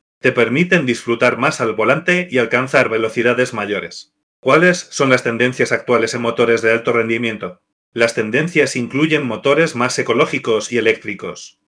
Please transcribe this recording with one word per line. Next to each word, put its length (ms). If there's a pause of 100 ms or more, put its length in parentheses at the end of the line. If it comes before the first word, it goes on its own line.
(180)
Te 120
permiten 540
disfrutar 520
más 220
al 140
volante 560
y 80
alcanzar 500
velocidades 680
mayores. 600 (260)
¿Cuáles 520
son 180
las 140
tendencias 480
actuales 420
en 80
motores 400
de 100
alto 220
rendimiento? 680 (320)
Las 200
tendencias 600
incluyen 500
motores 500
más 220
ecológicos 720
y 60
eléctricos. 840 (140)